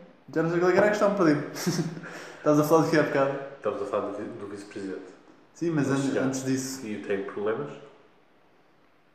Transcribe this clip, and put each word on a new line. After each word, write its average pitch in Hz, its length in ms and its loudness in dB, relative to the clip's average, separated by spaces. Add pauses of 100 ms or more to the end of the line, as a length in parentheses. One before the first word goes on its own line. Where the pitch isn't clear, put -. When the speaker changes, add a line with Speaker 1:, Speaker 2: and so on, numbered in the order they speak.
(340)
Speaker 1:
já 156 80 2
não 165 80 2
sei 175 100 0
qual 180 100 6
é 180 40 6
que 185 60 4
era 208 80 6
a - 20 4
questão, 208 260 2
perdi-me. 156 300 4
<laughs> - 80 -10 (840)
Estás 151 200 4
a 147 40 4
falar 156 220 6
de - 60 0
quê 165 60 4
há 143 60 6
bocado? 139 280 2 (260)
Speaker 2:
Estamos 101 240 -4
a 98 40 -4
falar 98 260 -2
do - 60 -8
vi-, 104 60 -8 (160)
do 101 80 -12
vice-presidente. 98 540 -10 (520)
Speaker 1:
Sim, 165 180 -4
mas 143 160 2
Speaker 2:
Vamos 139 180 2
Speaker 1:
an-, - 20 0
Speaker 2:
chegar. - 160 0
Speaker 1:
antes 131 220 -2
disso. 131 420 -4
Speaker 2:
E 104 140 -6
tem 98 220 -2
problemas. 110 460 -4 (1500)